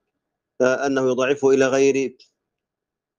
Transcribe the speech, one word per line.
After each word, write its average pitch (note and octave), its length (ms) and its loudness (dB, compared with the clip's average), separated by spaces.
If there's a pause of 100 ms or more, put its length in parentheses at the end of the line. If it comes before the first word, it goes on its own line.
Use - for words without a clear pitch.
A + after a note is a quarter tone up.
(600)
آه، B2+ 240 0
أنه C3 260 -2
يضعفه C3+ 380 -2
إلى C3+ 180 2
غير، C3+ 500 0 (1000)